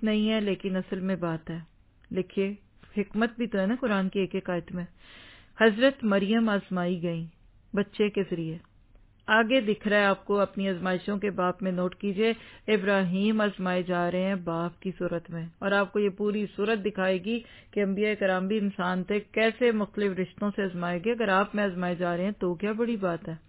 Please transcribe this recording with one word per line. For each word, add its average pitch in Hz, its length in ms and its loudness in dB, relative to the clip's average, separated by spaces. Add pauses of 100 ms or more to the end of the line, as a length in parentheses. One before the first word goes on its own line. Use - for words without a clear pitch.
नहीं 214 240 2
है 220 120 0
लेकिन 190 360 -2
असल 185 240 -4
में 185 200 -2
बात 165 300 -4
है। 165 160 -10 (460)
लिखिए, 196 460 -2 (380)
हिकमत 214 420 0
भी 233 80 -2
तो 214 120 -2
है 190 80 2
ना 226 100 0
कुरान 202 320 0
की 196 120 -2
एक 180 140 -2
एक 185 160 -4
आयत 170 220 -4
में। 175 140 -8 (720)
हजरत 226 460 6
मरियम 208 460 4
आजमाई 185 460 -2
गईं 165 300 -4 (480)
बच्चे 208 340 0
के 202 140 -2
जरिए। 165 380 -4 (680)
आगे 220 320 6
दिख 208 260 0
रहा 208 140 6
है 202 60 6
आपको 196 300 2
अपनी 196 320 0
आजमाइशों 185 500 -2
के 202 120 -2
बाप 180 320 -2
में, 190 100 0
नोट 180 220 -2
कीजिए, 208 400 0 (340)
इब्राहीम 196 760 2
आजमाए 185 400 0
जा 175 260 0
रहे 180 140 0
हैं 190 220 -2
बाप 170 380 -4
की 190 80 -4
सूरत 170 400 -6
में। 165 200 -8 (120)
और 196 100 0
आपको 202 260 0
ये 208 100 2
पूरी 208 380 -2
सूरत 208 320 -2
दिखाएगी 190 600 -2 (360)
कि 208 60 0
अंबिया 208 340 0
कराम 190 340 0
भी 214 80 0
इंसान 185 480 -2
थे, 208 160 -2
कैसे 220 520 2
मुख्तलिफ 202 460 -2
रिश्तों 196 320 -4
से 202 140 -2
आजमाए 175 360 -4
गए। 202 100 -2
अगर 233 200 0
आप 190 240 2
में 202 100 2
आजमाए 180 320 -2
जा 175 180 0
रहे 175 100 -2
हैं 202 100 -2
तो 180 200 -2
क्या 208 180 -2
बड़ी 226 240 0
बात 175 320 -4
है। 165 100 -10 (100)